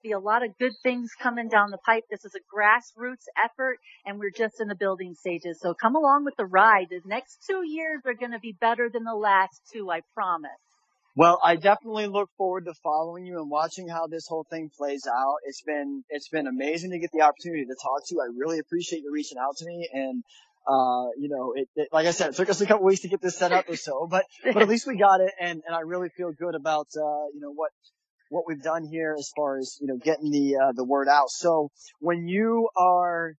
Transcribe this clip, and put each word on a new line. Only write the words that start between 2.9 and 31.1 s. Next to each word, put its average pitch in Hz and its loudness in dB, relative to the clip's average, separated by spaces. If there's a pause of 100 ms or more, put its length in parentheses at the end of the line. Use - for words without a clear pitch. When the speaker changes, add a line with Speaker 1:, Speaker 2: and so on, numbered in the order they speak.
Speaker 1:
effort, 254 -2 (280)
and 202 -10
we're 202 -4
just 220 -4
in 214 -4
the 208 -6
building 185 -4
stages. 170 -8
So 175 -2
come 233 2
along 285 4
with 277 -6
the 214 -2
ride. 190 6
The 180 -8
next 220 -8 (100)
two 381 -2
years 311 -6
are 247 -4
gonna 233 -8
be 226 -12
better 233 0
than 233 -6
the 226 -6
last 196 2 (120)
two, 202 -10
I 165 -2 (140)
promise. 170 -4 (680)
Speaker 2:
Well, 170 8
I 170 6
definitely 214 2
look 196 -2
forward 185 -4
to 170 -10
following 165 -4
you 180 -10
and 151 -10
watching 165 -4
how 165 -4
this 160 -10
whole 160 -6
thing 160 -8
plays 139 -6
out. 135 0
It's 139 -12
been, 143 -6
it's 147 -10
been 151 -4
amazing 151 -4
to 175 -6
get 165 -6
the 156 4
opportunity 151 2
to 131 -10
talk 139 -4
to 180 -6
you. 156 0
I 127 -4
really 156 -2
appreciate 165 -6
you 143 -8
reaching 147 -6
out 139 -4
to 165 -14
me. 170 -10
And, 131 -6 (420)
uh, 127 2 (100)
you 143 -6
know, 131 -4
it, 135 -4
it, 151 -2
like 160 4
I - 4
said, 170 0
it 127 -10
took 185 0
us 175 0
a 202 2
couple 208 4
weeks 190 4
to 185 -10
get 190 -4
this 180 -4
set 180 2
up 185 2
or 160 -6
so, 151 -6
but, 185 2 (100)
Speaker 1:
<laughs> - -2
Speaker 2:
but 208 4
at 214 8
least 233 2
we 254 -4
got 190 8
it. 185 4 (100)
And, 170 -4
and 165 -6
I 165 -2
really 175 -6
feel 175 -8
good 165 -6
about, 151 -2
uh, 151 -4
you 147 -16
know, 143 -12
what, 151 -6 (600)
what 165 -2
we've 151 -8
done 160 -2
here 156 -4
as 143 -10
far 139 -2
as, 131 -8
you 143 -6
know, 135 -4
getting 151 0
the, 143 2
uh, 135 4
the 127 -4
word 139 2
out. 143 6